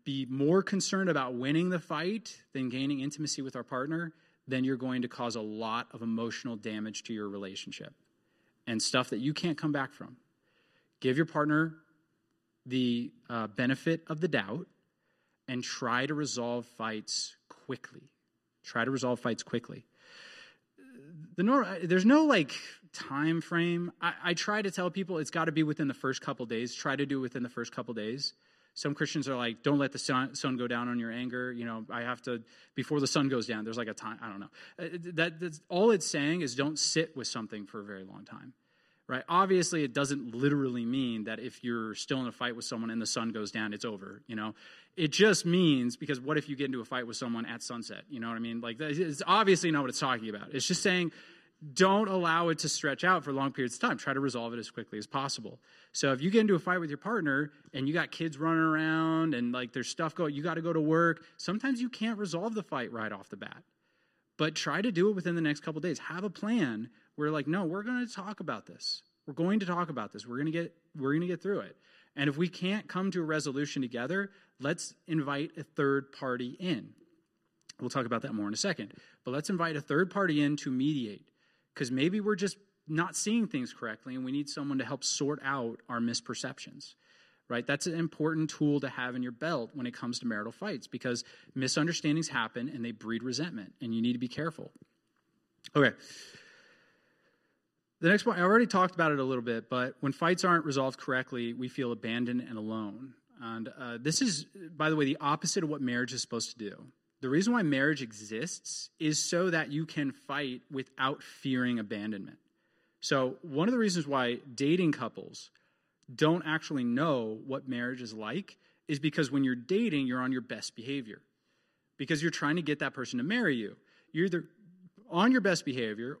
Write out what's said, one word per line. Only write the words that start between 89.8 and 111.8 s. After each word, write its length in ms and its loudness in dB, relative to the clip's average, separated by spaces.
it 60 -6
comes 280 -6
to 60 -4
marital 260 -2
fights, 340 -8
because 380 -4
misunderstandings 760 0
happen 400 -2
and 160 -6
they 80 -6
breed 320 -6
resentment, 560 -6
and 120 -4
you 100 2
need 100 4
to 80 -4
be 80 -2
careful. 420 -6
Okay. 220 6
The 100 6
next 140 6
point, 140 2
I 40 2
already 240 8
talked 280 4
about 180 4
it 60 2
a 60 0
little 180 0
bit, 280 -2
but 300 0
when 120 0
fights 320 2
aren't 220 6
resolved 320 0
correctly, 560 -2
we 140 -6
feel 220 -2
abandoned 520 -2
and 160 -10
alone. 560 -8
And, 280 -8
uh, 300 -10
this 220 0
is, 240 0
by 140 4
the 60 4
way, 100 4
the 140 2
opposite 440 0
of 60 0
what 100 -4
marriage 320 0
is 80 -4
supposed 300 -4
to 80 -14
do. 340 -10
The 100 -4
reason 240 4
why 80 4
marriage 400 4
exists 960 -8
is 200 2
so 300 2
that 240 0
you 140 0
can 260 -2
fight 480 -6
without 520 -2
fearing 560 0
abandonment. 600 -6